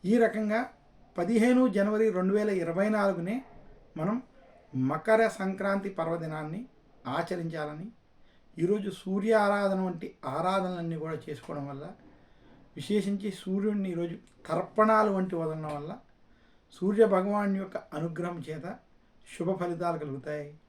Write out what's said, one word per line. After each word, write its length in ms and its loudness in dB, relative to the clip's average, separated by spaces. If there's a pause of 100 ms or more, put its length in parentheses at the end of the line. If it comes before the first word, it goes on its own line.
ఈ 100 2 (100)
రకంగా 340 2 (600)
పదిహేను 440 4 (140)
జనవరి 300 4 (100)
రెండు 220 2
వేల 140 2 (120)
ఇరవై 320 0
నాలుగునే 400 0 (640)
మనం 180 0 (720)
మకర 320 4 (160)
సంక్రాంతి 520 -2 (100)
పర్వదినాన్ని 600 -4 (580)
ఆచరించాలని, 720 -6 (680)
ఈరోజు 340 0 (100)
సూర్య 320 0 (120)
ఆరాధన 400 2
వంటి 220 -6 (260)
ఆరాధనలన్నీ 680 -2
కూడా 120 -4 (120)
చేసుకోవడం 440 -10
వల్ల, 140 -12 (920)
విశేషించి 520 -2 (120)
సూర్యుడిని 500 -2
ఈరోజు 240 -4 (320)
తర్పణాలు 680 4
వంటి 240 0
వదలడం 360 -4
వల్ల 160 -8 (880)
సూర్య 260 6 (100)
భగవాన్ 460 0
యొక్క 160 -10 (220)
అనుగ్రహం 400 -4 (100)
చేత 160 -10 (680)
శుభ 260 0
ఫలితాలు 420 -2
కలుగుతాయి. 460 -8 (200)